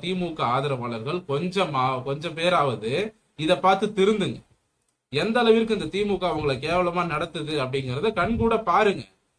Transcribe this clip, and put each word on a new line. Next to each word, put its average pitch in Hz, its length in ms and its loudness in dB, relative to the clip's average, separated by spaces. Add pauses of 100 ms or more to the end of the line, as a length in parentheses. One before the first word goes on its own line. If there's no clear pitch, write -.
திமுக 175 380 -4 (140)
ஆதரவாளர்கள் 127 640 -2 (120)
கொஞ்சமா, 156 560 0 (220)
கொஞ்சம் 151 300 -6
பேராவது 139 540 0 (520)
இதை 170 120 4 (100)
பார்த்து 190 200 4 (120)
திருந்துங்க. 190 400 2 (720)
எந்த 196 300 0
அளவிற்கு 220 360 6
இந்த 156 160 -4
திமுக 196 380 0
அவங்களை 147 320 0
கேவலமா 175 380 0 (100)
நடத்துது 156 420 -4 (100)
அப்படிங்கறத 131 560 -2
கண்கூட 226 360 0 (140)
பாருங்க. 185 340 2 (340)